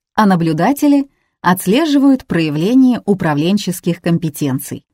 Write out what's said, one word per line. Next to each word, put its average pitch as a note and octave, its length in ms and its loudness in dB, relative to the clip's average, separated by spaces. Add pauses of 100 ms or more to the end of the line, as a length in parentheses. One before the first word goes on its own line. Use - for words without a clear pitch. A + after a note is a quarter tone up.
(140)
А G#3+ 140 2
наблюдатели F#3+ 840 0 (320)
отслеживают C4+ 840 2
проявление F#3 760 0
управленческих F3 960 -2
компетенций. D3+ 960 -4